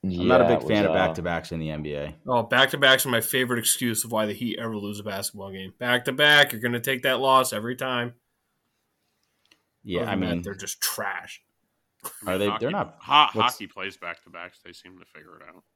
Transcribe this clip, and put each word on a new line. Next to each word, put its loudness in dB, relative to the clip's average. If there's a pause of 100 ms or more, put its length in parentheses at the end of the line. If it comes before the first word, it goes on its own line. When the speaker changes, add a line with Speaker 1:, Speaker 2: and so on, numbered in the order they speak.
Speaker 1:
I'm -2
not 8
a 6
Speaker 2:
Yeah, 4
Speaker 1:
big -2
Speaker 2:
it -6
Speaker 1:
fan 2
Speaker 2:
was, 2
Speaker 1:
of 2
Speaker 2:
uh, 0
Speaker 1:
back-to-backs -2
in -6
the -6
N -6
B -8
A. -8 (120)
Speaker 3:
Oh, 0
back-to-backs 4
are -2
my 2
favorite 0
excuse 0
of -8
why 0
the -2
Heat -6
ever -6
lose -8
a -12
basketball -8
game. -12
Back-to-back, 4
you're -8
gonna -2
take -4
that 2
loss 4
every -6
time. -4 (1700)
Speaker 1:
Yeah, -4
Speaker 3:
Other -4
Speaker 1:
I -2
Speaker 3:
than -2
that, -2
Speaker 1:
mean, -2
Speaker 3:
they're -10
just -12
trash. -8 (840)
Speaker 1:
are -2
they? 2
Speaker 4:
Hockey, -2
Speaker 1:
They're 0
not. -6
Speaker 4:
ho-, 6
Speaker 1:
What's 2
Speaker 4:
hockey -12
plays -10
back-to-backs. -14
They -20
seem -20
to -20
figure -20
it -20 (120)
out. -20 (120)